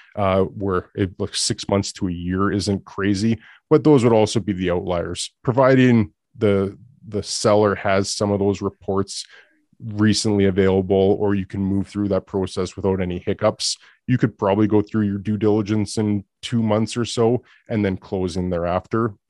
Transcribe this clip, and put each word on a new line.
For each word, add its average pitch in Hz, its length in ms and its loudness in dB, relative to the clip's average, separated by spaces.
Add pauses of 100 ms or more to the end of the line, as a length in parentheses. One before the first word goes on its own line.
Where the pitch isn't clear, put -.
(160)
uh, 98 260 2
where 95 520 -4
it, 98 240 -4
like, 98 160 -6
six - 320 -6
months 101 260 0
to - 160 -6
a 90 40 -4
year 90 400 -2
isn't 98 320 -2
crazy, 104 560 -2 (300)
but 147 140 4
those 143 200 6
would 120 80 4
also 107 260 2
be 101 140 -2
the 90 180 -2
outliers, 87 640 -4 (100)
providing 127 680 4 (240)
the, 101 420 0 (300)
the 104 140 -6
seller 104 520 2
has 98 400 -2
some 104 160 -2
of 101 80 0
those 98 240 0
reports 98 640 -6 (560)
recently 104 640 0
available, 95 760 2
or 101 160 0
you 95 120 -4
can 101 140 -8
move 98 280 -2
through 101 200 -4
that 95 180 -2
process 92 500 -6
without 95 240 -2
any 90 180 -4
hiccups. - 580 -2 (300)
You 123 120 2
could 120 200 0
probably 104 280 4
go 104 160 4
through 104 240 -2
your 101 120 -4
due 104 180 -4
diligence 104 600 0
in 104 260 -2 (180)
two 117 200 -2
months 110 340 0
or 120 80 -2
so 117 380 0 (260)
and 107 160 0
then 95 120 0
close 92 400 -6
in 90 140 -4
thereafter. 92 640 -2 (160)